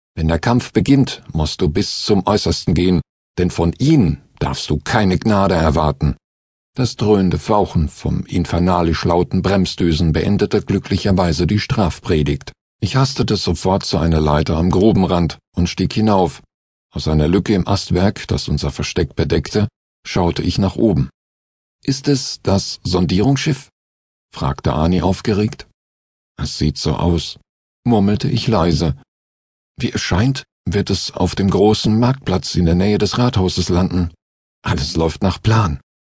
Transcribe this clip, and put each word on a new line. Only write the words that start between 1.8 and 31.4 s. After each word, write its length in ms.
zum 220
Äußersten 480
gehen, 260
denn 120
von 280
ihnen 420
darfst 280
du 100
keine 380
Gnade 380
erwarten." 600
Das 200
dröhnende 420
Fauchen 500
vom 380
infernalisch 800
lauten 380
Bremsdüsen 720
beendete 480
glücklicherweise 840
die 140
Strafpredigt. 880
Ich 160
hastete 400
sofort 480
zu 120
einer 240
Leiter 360
am 140
Grubenrand 680
und 120
stieg 240
hinauf. 500
Aus 160
einer 220
Lücke 260
im 140
Astwerk, 580
das 220
unser 240
Versteck 420
bedeckte, 540
schaute 380
ich 160
nach 160
oben. 360
"Ist 240
es 340
das 400
Sondierungsschiff?", 840
fragte 380
Ani 280
aufgeregt. 680
"Es 220
sieht 180
so 200
aus", 420
murmelte 440
ich 200
leise. 480
"Wie 140
es 80
scheint, 420
wird 220
es 220
auf 240
dem 140